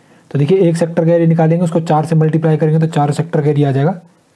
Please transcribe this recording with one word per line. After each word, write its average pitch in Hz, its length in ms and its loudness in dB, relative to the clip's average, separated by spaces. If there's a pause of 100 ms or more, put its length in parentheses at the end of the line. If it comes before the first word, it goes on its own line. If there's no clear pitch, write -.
(320)
तो 135 80 -2
देखिए, 156 200 2
एक 170 180 2
sector 165 280 -2
का 170 80 2
area 170 140 2
निकालेंगे, 165 360 2
उसको 165 180 -2
चार 156 240 0
से 160 100 -2
multiply 156 420 0
करेंगे, 160 220 0
तो 160 140 0
चार 147 180 0
sector 156 300 -4
का 143 80 0
area 143 200 0
आ - 20 0
जाएगा। 139 200 0 (440)